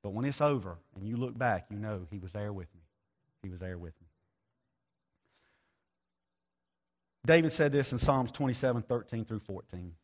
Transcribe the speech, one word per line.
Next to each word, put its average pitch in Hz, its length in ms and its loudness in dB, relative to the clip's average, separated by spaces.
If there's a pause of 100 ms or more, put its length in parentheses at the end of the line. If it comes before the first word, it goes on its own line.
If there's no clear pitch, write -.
But 101 80 -6
when 113 140 -2
it's 139 160 -2
over 104 380 0 (160)
and 98 120 -10
you 117 100 -4
look 123 200 -4
back, 113 340 0
you 104 60 -8
know, 104 340 -6
"He 101 100 -8
was 90 120 -12
there 104 200 -4
with 92 200 -10
me. 85 100 -20 (600)
He 98 60 -10
was 90 100 -10
there 92 180 -8
with 85 240 -14
me." 85 60 -20 (3250)
David 160 260 8
said 147 200 4
this 139 180 2
in 123 80 0
Psalms 131 320 4
twenty-seven 127 520 0
thirteen 113 420 -2
through 110 160 -6
fourteen. 90 640 -10